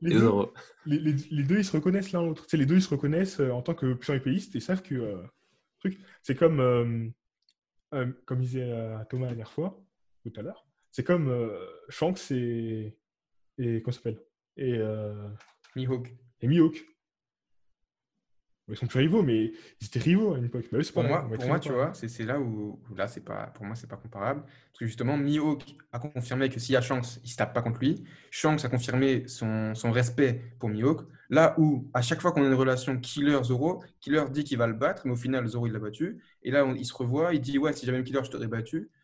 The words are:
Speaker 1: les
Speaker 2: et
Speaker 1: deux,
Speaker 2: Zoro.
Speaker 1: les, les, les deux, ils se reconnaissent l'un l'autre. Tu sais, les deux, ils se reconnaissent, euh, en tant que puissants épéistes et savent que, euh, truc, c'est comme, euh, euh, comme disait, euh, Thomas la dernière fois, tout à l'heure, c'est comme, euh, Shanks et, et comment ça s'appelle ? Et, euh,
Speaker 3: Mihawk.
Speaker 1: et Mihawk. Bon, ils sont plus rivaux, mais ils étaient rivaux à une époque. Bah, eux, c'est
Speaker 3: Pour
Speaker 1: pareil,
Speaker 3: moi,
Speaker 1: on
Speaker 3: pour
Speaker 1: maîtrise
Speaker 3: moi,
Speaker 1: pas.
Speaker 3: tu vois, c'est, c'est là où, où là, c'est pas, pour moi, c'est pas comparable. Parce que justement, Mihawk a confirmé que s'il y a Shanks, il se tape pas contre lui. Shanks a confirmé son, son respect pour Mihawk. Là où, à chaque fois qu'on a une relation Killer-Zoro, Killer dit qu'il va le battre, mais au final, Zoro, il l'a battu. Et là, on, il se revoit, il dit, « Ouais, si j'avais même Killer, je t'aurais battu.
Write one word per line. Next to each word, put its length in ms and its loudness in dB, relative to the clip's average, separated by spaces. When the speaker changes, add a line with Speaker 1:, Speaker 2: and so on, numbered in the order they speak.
Speaker 1:
les 100 0
Speaker 2:
et 40 6
Speaker 1:
deux, 60 8
Speaker 2:
Zoro. 320 4
Speaker 1:
les, 140 2
les, 140 2
les 120 0
deux, 160 4
ils 60 2
se 60 -6
reconnaissent 400 0
l'un 120 0
l'autre. 200 -4
Tu 80 -20
sais, 60 4
les 80 4
deux, 100 6
ils 60 8
se 80 -4
reconnaissent, 500 0
euh, 120 2
en 100 -2
tant 120 -2
que 200 0
puissants 220 -2
épéistes 400 -2
et 40 -4
savent 220 -2
que, 140 -6
euh, 260 -4
truc, 200 -4
c'est 120 -2
comme, 240 6
euh, 480 2
euh, 180 -2
comme 140 -4
disait, 240 -4
euh, 340 -6
Thomas 160 -4
la 60 -6
dernière 200 -10
fois, 280 -6
tout 100 -10
à 60 -10
l'heure, 240 -12
c'est 120 -4
comme, 260 2
euh, 280 -2
Shanks 420 -2
et, 680 -4
et 240 0
comment 100 -2
ça 60 -10
s'appelle ? 200 -6
Et, 220 -2
euh, 500 -4
Speaker 3:
Mihawk. 360 -4
Speaker 1:
et 60 0
Mihawk. 380 6
Bon, 60 -10
ils 40 -8
sont 100 -4
plus 120 0
rivaux, 240 4
mais 300 2
ils 80 -12
étaient 120 -4
rivaux 340 4
à 40 -2
une 80 -4
époque. 240 -6
Bah, 100 -2
eux, 40 0
c'est 80 -6
Speaker 3:
Pour 120 0
Speaker 1:
pareil, 120 0
Speaker 3:
moi, 40 0
Speaker 1:
on 40 -4
Speaker 3:
pour 80 -8
Speaker 1:
maîtrise 160 -4
Speaker 3:
moi, 100 2
Speaker 1:
pas. 60 -4
Speaker 3:
tu 80 -6
vois, 220 0
c'est, 160 -10
c'est 160 -8
là 120 -2
où, 440 -6
où 40 -14
là, 120 -2
c'est 160 -12
pas, 240 -8
pour 160 -16
moi, 120 -8
c'est 120 -14
pas 80 -12
comparable. 480 -6
Parce 360 -20
que 60 -6
justement, 300 -2
Mihawk 480 0
a 60 -8
confirmé 500 -2
que 100 -6
s'il 140 0
y 20 8
a 60 6
Shanks, 420 -4
il 60 -12
se 80 -8
tape 160 0
pas 80 0
contre 180 -4
lui. 240 0
Shanks 360 0
a 40 -4
confirmé 600 2
son, 440 -2
son 180 0
respect 500 2
pour 80 -4
Mihawk. 360 0
Là 280 6
où, 360 4
à 80 2
chaque 180 0
fois 140 2
qu'on 100 4
a 40 6
une 80 6
relation 440 2
Killer-Zoro, 840 0
Killer 300 2
dit 120 -2
qu'il 140 -2
va 100 4
le 60 0
battre, 320 0
mais 80 0
au 40 0
final, 300 -2
Zoro, 200 -2
il 40 -2
l'a 80 -6
battu. 420 -6
Et 80 -4
là, 140 4
on, 100 0
il 100 -6
se 80 -8
revoit, 400 0
il 60 2
dit, « 200 -2
Ouais, 120 2
si 140 -10
j'avais 120 0
même 80 -2
Killer, 200 -2
je 60 -12
t'aurais 160 -6
battu. 420 -6